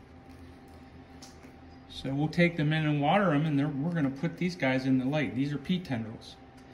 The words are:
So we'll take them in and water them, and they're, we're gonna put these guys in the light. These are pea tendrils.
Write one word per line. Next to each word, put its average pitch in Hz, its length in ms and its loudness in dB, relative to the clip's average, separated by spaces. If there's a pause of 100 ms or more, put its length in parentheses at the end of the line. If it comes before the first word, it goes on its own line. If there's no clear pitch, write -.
(1900)
So - 200 -8
we'll 147 180 2
take 170 280 4
them 151 160 2
in 156 140 2
and 147 140 2
water 180 260 4
them, 151 200 4
and 143 120 2
they're, 147 80 2
we're 147 240 -2
gonna 147 200 0
put - 260 -4
these 180 180 -2
guys 131 320 0
in 131 120 4
the 127 60 0
light. 135 300 0
These 139 180 0
are 135 60 -4
pea 180 220 -2
tendrils. 113 560 -8 (380)